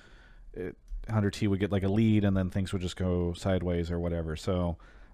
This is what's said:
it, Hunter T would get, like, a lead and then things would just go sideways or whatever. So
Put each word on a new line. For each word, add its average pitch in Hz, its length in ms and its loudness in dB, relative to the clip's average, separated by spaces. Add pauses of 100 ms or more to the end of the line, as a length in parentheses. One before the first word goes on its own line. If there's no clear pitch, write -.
(540)
it, 90 220 -8 (320)
Hunter 107 220 2
T - 160 -2
would 98 140 2
get, 98 100 0
like, 98 120 2
a 98 60 2
lead 107 360 4
and 98 120 4
then 92 140 2
things 95 220 -2
would 95 100 -2
just 90 140 -4
go 87 380 0
sideways 87 560 0
or 87 100 -2
whatever. 85 340 -2
So 87 440 -2 (360)